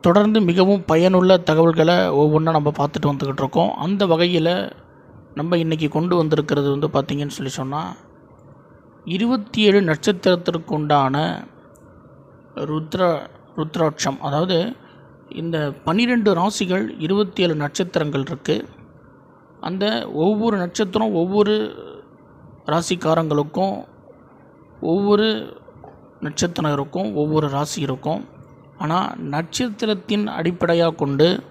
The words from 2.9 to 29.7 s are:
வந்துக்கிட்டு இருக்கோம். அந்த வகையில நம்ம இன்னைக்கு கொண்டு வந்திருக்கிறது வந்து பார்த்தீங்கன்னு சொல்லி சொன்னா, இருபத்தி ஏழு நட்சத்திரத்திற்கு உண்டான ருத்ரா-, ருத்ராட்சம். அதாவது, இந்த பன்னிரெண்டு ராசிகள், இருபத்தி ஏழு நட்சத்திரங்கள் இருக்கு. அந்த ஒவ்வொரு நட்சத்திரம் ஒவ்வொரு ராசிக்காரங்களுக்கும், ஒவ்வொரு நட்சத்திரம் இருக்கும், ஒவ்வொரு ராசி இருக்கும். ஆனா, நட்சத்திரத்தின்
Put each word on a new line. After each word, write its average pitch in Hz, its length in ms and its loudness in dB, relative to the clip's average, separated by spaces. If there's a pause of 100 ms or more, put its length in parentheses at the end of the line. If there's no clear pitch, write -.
வந்துக்கிட்டு 139 320 -2
இருக்கோம். 160 360 0
அந்த 196 320 -2
வகையில 175 680 2 (640)
நம்ம 165 220 -2
இன்னைக்கு 160 320 0
கொண்டு 175 280 0
வந்திருக்கிறது 151 540 0
வந்து 143 180 0
பார்த்தீங்கன்னு 143 380 -2
சொல்லி 139 240 -8
சொன்னா, 151 460 -8 (1080)
இருபத்தி 214 580 -2
ஏழு 202 200 6
நட்சத்திரத்திற்கு 175 920 0
உண்டான 147 720 0 (1080)
ருத்ரா-, 156 720 -2 (300)
ருத்ராட்சம். 156 640 -2
அதாவது, 160 580 -2 (520)
இந்த 160 440 -6 (120)
பன்னிரெண்டு 220 500 2
ராசிகள், 190 640 -2
இருபத்தி 190 440 0
ஏழு 170 120 2
நட்சத்திரங்கள் 147 680 -2
இருக்கு. 139 480 -4 (920)
அந்த 202 500 -4
ஒவ்வொரு 208 460 0
நட்சத்திரம் 196 580 -2
ஒவ்வொரு 208 600 0 (920)
ராசிக்காரங்களுக்கும், 160 1200 0 (920)
ஒவ்வொரு 208 760 0 (640)
நட்சத்திரம் 156 520 -2
இருக்கும், 185 420 -4
ஒவ்வொரு 151 340 0
ராசி 143 320 -4
இருக்கும். 139 480 -4 (500)
ஆனா, 165 380 -2
நட்சத்திரத்தின் 208 1120 -4